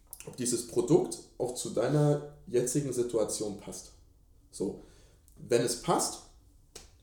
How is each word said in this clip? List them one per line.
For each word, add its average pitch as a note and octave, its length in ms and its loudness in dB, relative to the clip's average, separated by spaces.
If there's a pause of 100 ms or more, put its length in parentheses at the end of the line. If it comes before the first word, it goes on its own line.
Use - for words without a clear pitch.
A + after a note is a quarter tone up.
(260)
ob - 120 -14
dieses A#2+ 300 -2
Produkt - 500 2 (200)
auch A#2+ 180 -4
zu A2 160 -6
deiner D3 500 4 (260)
jetzigen B2 460 0
Situation G#2+ 680 -2
passt. - 320 -14 (600)
So, - 340 -4 (500)
wenn - 260 2
es - 200 0
passt, - 400 0 (800)